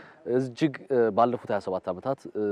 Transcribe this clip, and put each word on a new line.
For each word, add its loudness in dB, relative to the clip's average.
እጅግ 0
ባለፉት 2
ሃያ 0
ሰባት -4
ዓመታት -4